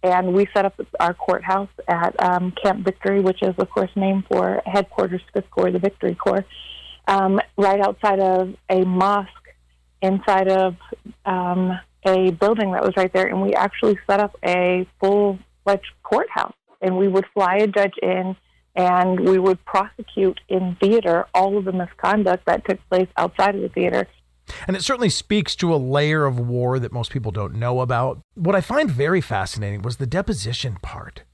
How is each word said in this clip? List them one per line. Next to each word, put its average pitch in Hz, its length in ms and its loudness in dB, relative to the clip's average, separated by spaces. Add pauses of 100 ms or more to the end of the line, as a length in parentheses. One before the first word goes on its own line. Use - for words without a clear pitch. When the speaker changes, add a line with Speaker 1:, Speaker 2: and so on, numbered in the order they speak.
Speaker 1:
And 185 300 2
we 196 200 4
set 202 100 2
up 196 160 -2 (200)
our 175 160 2
courthouse 190 540 -2 (200)
at, 170 340 0
um, 180 300 0 (100)
Camp 196 220 0
Victory, 196 340 0
which 185 220 0
is, 190 160 0
of 190 140 -2
course, 190 240 -2
named 190 360 0
for 185 340 0
Headquarters 190 560 -2 (120)
Fifth 196 160 -4
Corps, 180 220 0
the 180 80 -2
Victory 185 360 -2
Corps, 190 300 -2 (640)
um, 196 320 2 (180)
right 202 240 4
outside 196 380 0
of 185 360 2 (140)
a 185 140 4
mosque, 190 460 0 (720)
inside 190 460 2
of, 190 280 2 (500)
um, 185 540 -2 (260)
a 185 260 4
building 202 400 0
that - 120 -2
was 190 120 0
right 185 180 0
there. 190 120 2
And 190 160 -2
we 202 140 0
actually 202 420 0 (100)
set 196 120 2
up 208 160 -2 (100)
a 180 420 0 (120)
full-fledged 196 960 0 (100)
courthouse. - 500 -2 (280)
And 185 160 0
we 196 100 2
would 190 260 2
fly 185 220 2
a 214 120 2
judge 202 340 0
in, 185 340 -2 (400)
and 180 440 2
we 185 200 4
would 185 260 2
prosecute 196 720 -2 (100)
in 185 300 -2
theater 196 540 2
all 196 240 2
of 196 80 -2
the 190 60 -4
misconduct 185 720 0
that - 220 0
took 196 120 -2 (100)
place 185 180 2 (100)
outside 190 380 0
of 196 60 -4
the 185 80 -4
theater. - 380 -2 (600)
Speaker 2:
And 185 80 0
it 185 80 -6
certainly 240 260 0
speaks - 460 -2
to 170 180 0
a 156 40 2
layer 147 480 0
of 127 140 0
war 123 380 -2
that 120 140 -4
most 120 200 -8
people 110 200 -6
don't 101 240 -6
know 120 240 -2
about. 127 400 -2 (160)
What 190 200 0
I 185 60 2
find 269 300 -2
very 151 300 0
fascinating 101 600 -6
was 117 160 -6
the 135 80 -6
deposition 120 760 -4
part. - 420 -14 (100)